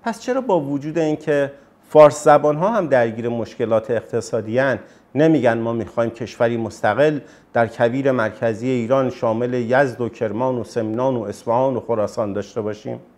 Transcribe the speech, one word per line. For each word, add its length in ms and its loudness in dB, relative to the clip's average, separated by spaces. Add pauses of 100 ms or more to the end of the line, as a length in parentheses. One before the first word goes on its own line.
پس 180 -8
چرا 200 -4
با 200 0
وجود 380 -4
اینکه 540 0 (360)
فارس 360 8
زبان‌ها 460 4
هم 160 -2
درگیر 420 0
مشکلات 600 -2
اقتصادی‌ان، 880 -2 (360)
نمی‌گن 440 4
ما 140 -4
می‌خوایم 380 -2
کشوری 460 -2
مستقل 640 0 (320)
در 140 2
کویر 460 0
مرکزی 560 -2
ایران 420 0
شامل 440 -2
یزد 460 0
و 80 -2
کرمان 500 -4
و 60 -8
سمنان 520 -4
و 60 -4
اصفهان 540 -2
و 40 -4
خراسان 520 -4
داشته 280 -6
باشیم؟ 400 -10 (180)